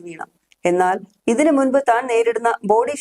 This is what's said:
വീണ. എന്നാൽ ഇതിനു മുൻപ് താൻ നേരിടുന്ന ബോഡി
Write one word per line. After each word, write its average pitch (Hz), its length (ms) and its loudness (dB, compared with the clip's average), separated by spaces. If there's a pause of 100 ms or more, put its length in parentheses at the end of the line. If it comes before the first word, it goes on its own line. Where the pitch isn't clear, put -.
വീണ. 160 140 -16 (440)
എന്നാൽ 180 320 2 (300)
ഇതിനു 285 300 2
മുൻപ് 269 300 2
താൻ 233 200 2
നേരിടുന്ന 233 420 0 (160)
ബോഡി 240 360 0